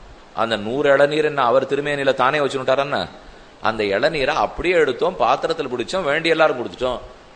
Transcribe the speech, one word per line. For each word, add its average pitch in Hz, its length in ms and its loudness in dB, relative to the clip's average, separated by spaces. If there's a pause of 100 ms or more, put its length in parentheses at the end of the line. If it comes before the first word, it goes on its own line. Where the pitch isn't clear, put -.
(360)
அந்த 113 220 0
நூறு 120 320 -2
இளநீர் 147 360 4
என்ன 143 180 0
அவர் 131 220 4
திருமேனியில 143 480 0
தானே 131 260 2
வச்சுட்டாரன்னா? 131 720 -2 (520)
அந்த 110 220 0
இளநீரை 135 500 0
அப்படியே 143 400 -2
எடுத்தோம், 156 460 2
பாத்திரத்துல 143 520 0
பிடிச்சோம், 123 320 -4
வேண்டி 160 260 0
எல்லாரும் 156 280 4
கொடுத்துட்டோம், 120 420 -4 (360)